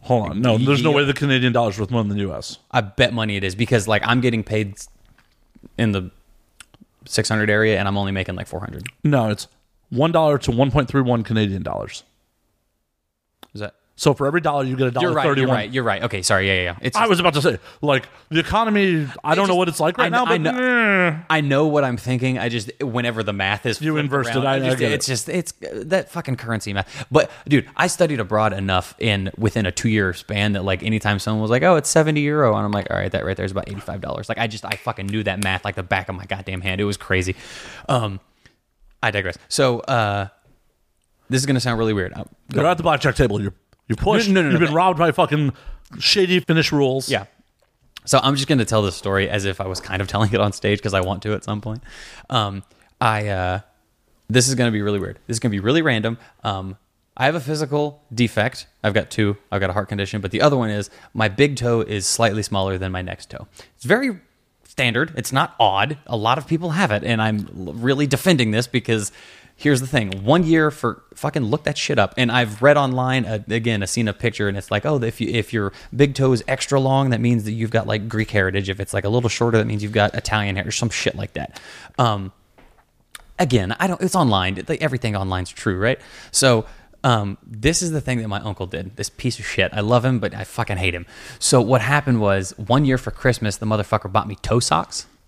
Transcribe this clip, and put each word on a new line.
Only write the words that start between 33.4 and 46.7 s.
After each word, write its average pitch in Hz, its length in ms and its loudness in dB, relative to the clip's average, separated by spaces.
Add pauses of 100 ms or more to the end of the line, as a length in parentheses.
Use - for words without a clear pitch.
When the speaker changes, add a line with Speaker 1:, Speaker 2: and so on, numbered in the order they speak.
Speaker 2:
is 95 80 -4
about 95 160 -6
eighty-five 98 320 -10
dollars." - 280 -8
Like, 117 100 -6
I 117 80 0
just, 107 180 -8
I 95 120 -6
fucking 101 320 -8
knew 107 160 -2
that 98 200 -2
math 95 200 -2
like 104 100 -4
the 95 80 -8
back 92 260 -2
of 95 60 -6
my 92 100 -12
goddamn 95 380 -8
hand. 95 180 -2
It 104 40 2
was 101 120 -2
crazy. 92 380 -2 (540)
Um, 110 320 -2 (840)
I 117 80 0
digress. 98 260 -4 (120)
So, 127 320 0
uh, 101 480 0 (1000)
this 127 120 2
is 135 60 -4
gonna 135 140 2
sound 117 180 -2
really 113 140 2
weird. 95 220 -2
Uh, - 100 -12 (280)
go 147 100 2
Speaker 1:
You're 147 80 4
at 180 60 2
the 165 60 -6
blackjack 151 320 2
table. 107 260 2
You're, 101 140 -4 (340)
you 117 80 0
push. 214 320 2
Speaker 2:
No, 196 60 4
no, 190 80 6
no, 151 100 2
Speaker 1:
You've 165 80 4
Speaker 2:
no, 170 60 6
Speaker 1:
been 147 80 0
Speaker 2:
no. - 40 4
Speaker 1:
robbed 180 200 4
by 165 140 4
fucking 147 400 2 (480)
shady 185 400 4
Finnish 160 320 2